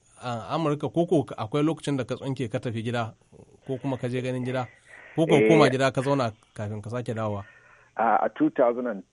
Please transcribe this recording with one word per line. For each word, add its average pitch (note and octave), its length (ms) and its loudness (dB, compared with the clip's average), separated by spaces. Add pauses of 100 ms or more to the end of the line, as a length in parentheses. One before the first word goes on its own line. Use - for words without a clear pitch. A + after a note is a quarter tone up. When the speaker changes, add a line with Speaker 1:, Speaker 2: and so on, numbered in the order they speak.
(200)
Speaker 1:
a A#2 320 -8
Amurka, D3 400 -2
ko, E3+ 140 0
ko D#3 180 2 (140)
akwai B2+ 240 -2
lokacin D3 340 -2
da B2+ 80 -4
ka B2+ 120 -6
tsinke B2+ 340 -6
ka C3 80 -4
tafi A#2 240 -6
gida A#2 320 -4 (520)
ko C3 120 -6
kuma C3+ 180 -4
ka B2 120 -6
je B2 120 -4
ganin B2+ 240 -4
gida B2+ 220 -4 (500)
ko, D#3+ 100 4
ko D#3 120 6
Speaker 2:
Eh. - 100 6
Speaker 1:
koma D3+ 220 8
gida C3 240 2
ka C3+ 80 0
zauna C3 300 0 (200)
kafin G#2+ 300 -8
ka G#2+ 80 -12
sake A#2+ 240 -6
dawowa? G#2 300 -4 (520)
Speaker 2:
A, A2 300 2
a - 20 0
two D3+ 220 0
thousand B2 360 2
and G2+ 160 -6 (100)